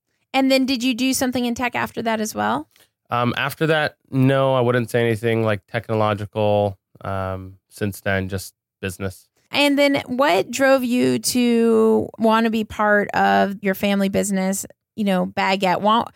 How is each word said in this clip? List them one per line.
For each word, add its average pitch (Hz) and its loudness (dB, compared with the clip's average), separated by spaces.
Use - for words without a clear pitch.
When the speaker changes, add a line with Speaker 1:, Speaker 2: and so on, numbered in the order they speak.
Speaker 1:
And 269 2
then 262 2
did 247 -4
you 254 0
do 254 -2
something 254 -2
in 240 -4
tech 240 -6
after 233 -4
that 220 -2
as 214 -6
well? 214 -4
Speaker 2:
Um, 120 0
after 135 -2
that, 151 0
no, 135 2
I 127 2
wouldn't 120 0
say 120 0
anything, 113 0
like, 107 -2
technological, 104 0
um, 95 -8
since - -6
then, 95 -2
just 95 -8
business. 95 -8
Speaker 1:
And 285 2
then 285 2
what 294 0
drove 262 2
you 247 0
to 226 2
want 226 2
to 226 0
be 220 -2
part 208 0
of 196 2
your 190 -2
family 196 0
business, 190 -2
you 214 -2
know, 185 0
Baguette? 190 0
Wa-, 214 2